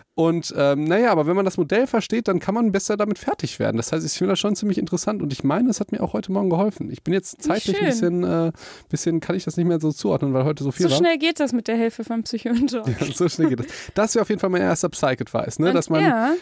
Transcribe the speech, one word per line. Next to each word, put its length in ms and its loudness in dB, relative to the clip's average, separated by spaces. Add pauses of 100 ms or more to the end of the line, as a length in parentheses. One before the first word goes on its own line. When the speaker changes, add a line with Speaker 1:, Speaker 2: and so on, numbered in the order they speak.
(140)
Speaker 1:
Und, 420 0
ähm, 280 2
naja, 280 2
aber 140 2
wenn 100 2
man 80 2
das 140 -2
Modell 280 2
versteht, 400 -2
dann 140 2
kann 140 -2
man 180 2
besser 240 0
damit 220 0
fertig 400 -6
werden. 180 0
Das 160 -4
heißt, 120 -2
ich 80 -4
finde 200 0
das 80 0
schon 160 0
ziemlich 220 -2
interessant 440 -2
und 100 -2
ich 120 -4
meine, 260 2
es 100 0
hat 120 -8
mir 100 -4
auch 120 -4
heute 180 -4
Morgen 180 0
geholfen. 400 0
Ich 120 -10
bin 120 -2
jetzt 240 -4
Speaker 2:
Wie 100 -20
Speaker 1:
zeitlich 280 0
ein 60 0
Speaker 2:
schön. 40 2
Speaker 1:
bisschen, 380 2
äh, 280 0 (360)
bisschen, 320 0
kann 160 -2
ich 80 -6
das 120 -6
nicht 100 2
mehr 120 2
so 140 0
zuordnen, 400 0
weil 120 2
heute 200 -2
so 80 0
viel 140 2
Speaker 2:
So 60 4
Speaker 1:
war. 60 4
Speaker 2:
schnell 200 4
geht 200 0
das 140 0
mit 160 -2
der 80 0
Hilfe 260 -2
vom 200 -4
Psycho 280 -6
und 220 2
Doc. 140 -6
Speaker 1:
<laughs> 140 0
Ja, 120 -2
so 160 2
schnell 220 0
geht 100 -2
das. 60 -8 (280)
Das 200 2
wäre 80 2
auf 80 -4
jeden 100 -2
Fall 100 0
mein 120 2
erster 260 2
Psych-Advice, 720 -2
ne? 100 2
Speaker 2:
Und 60 4
Speaker 1:
Dass 160 2
man, 120 4
Speaker 2:
ja. 400 4